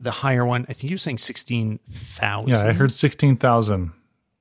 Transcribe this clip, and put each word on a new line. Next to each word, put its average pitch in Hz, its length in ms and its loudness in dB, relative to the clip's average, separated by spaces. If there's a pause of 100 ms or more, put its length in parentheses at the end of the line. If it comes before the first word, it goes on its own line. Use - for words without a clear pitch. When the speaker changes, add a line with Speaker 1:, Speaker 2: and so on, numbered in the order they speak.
Speaker 1:
the 120 100 -6
higher 127 340 0
one, 123 240 -2
I - 40 -8
think 135 180 -8
you 185 40 -4
were 190 40 -6
saying 131 200 -2
sixteen 113 600 -2 (120)
thousand. 104 600 -4
Speaker 2:
Yeah, 107 160 4
I 113 60 4
heard 131 220 2
sixteen 139 420 2
thousand. 104 560 2 (480)